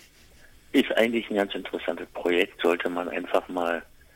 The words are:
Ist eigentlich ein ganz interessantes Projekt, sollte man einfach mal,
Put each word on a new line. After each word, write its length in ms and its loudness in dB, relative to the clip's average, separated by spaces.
Ist 240 2
eigentlich 320 2
ein 80 -2
ganz 180 0
interessantes 580 -6
Projekt, 480 0
sollte 280 2
man 200 -4
einfach 380 -2
mal, 340 -2